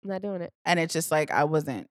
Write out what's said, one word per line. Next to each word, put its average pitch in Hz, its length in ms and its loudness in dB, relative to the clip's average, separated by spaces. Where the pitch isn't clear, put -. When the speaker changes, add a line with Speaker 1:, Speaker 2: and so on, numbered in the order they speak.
Speaker 1:
I'm 196 60 -8
not 190 120 -6
doing 196 200 -6
it. 165 100 -12
Speaker 2:
And 175 140 6
it's 165 140 0
just 160 180 -2
like, 151 220 2
I 143 120 4
wasn't 151 460 -2